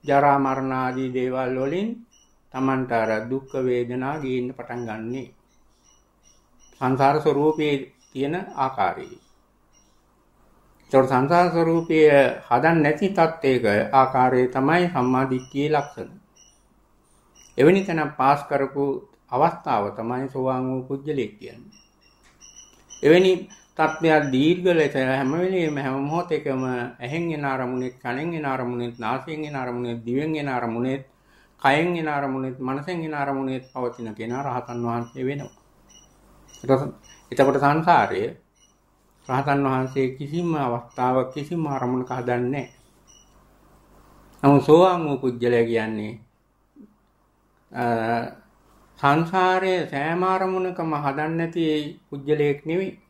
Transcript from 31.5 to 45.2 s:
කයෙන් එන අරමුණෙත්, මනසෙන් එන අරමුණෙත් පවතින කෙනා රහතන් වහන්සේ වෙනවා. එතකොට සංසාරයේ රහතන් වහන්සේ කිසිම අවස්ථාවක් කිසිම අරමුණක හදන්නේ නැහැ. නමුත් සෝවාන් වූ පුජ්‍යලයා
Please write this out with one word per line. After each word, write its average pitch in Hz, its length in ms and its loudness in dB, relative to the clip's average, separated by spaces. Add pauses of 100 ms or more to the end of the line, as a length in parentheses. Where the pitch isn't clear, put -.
කයෙන් 160 360 2
එන 156 100 -4
අරමුණෙත්, 135 500 -4
මනසෙන් 143 460 -6
එන 156 100 -6
අරමුණෙත් 135 540 -4
පවතින 120 480 -6
කෙනා 117 280 -6
රහතන් 123 380 -6
වහන්සේ 120 420 -4
වෙනවා. 143 320 -6 (1800)
එතකොට 139 260 4
සංසාරයේ 139 720 2 (1000)
රහතන් 139 340 0
වහන්සේ 131 500 0
කිසිම 147 420 -4
අවස්ථාවක් 127 760 -2
කිසිම 151 360 -6
අරමුණක 127 440 -2
හදන්නේ 123 400 -2
නැහැ. 135 180 -6 (1800)
නමුත් 139 200 8
සෝවාන් 175 380 6
වූ 143 160 -2
පුජ්‍යලයා 120 480 2